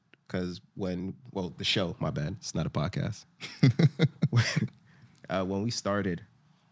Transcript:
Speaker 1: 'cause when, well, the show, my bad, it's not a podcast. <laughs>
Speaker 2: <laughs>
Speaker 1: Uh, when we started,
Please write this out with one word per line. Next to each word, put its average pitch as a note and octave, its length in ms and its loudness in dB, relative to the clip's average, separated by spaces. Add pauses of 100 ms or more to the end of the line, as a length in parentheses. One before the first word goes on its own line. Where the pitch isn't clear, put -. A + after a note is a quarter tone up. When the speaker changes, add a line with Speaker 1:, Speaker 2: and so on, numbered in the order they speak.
(280)
Speaker 1:
'cause F2+ 320 -4 (140)
when, F#2 400 -6 (180)
well, F#2 240 -4
the - 80 -8
show, F#2 340 0
my E2 120 -2
bad, D2+ 280 -4
it's - 160 -10
not E2 120 0
a - 40 -4
podcast. - 540 -4 (380)
<laughs> D3 360 6 (340)
Speaker 2:
<laughs> - 380 2 (580)
Speaker 1:
Uh, F#2+ 140 0
when G2 220 0
we A#2 80 -2
started, G2 500 -2 (500)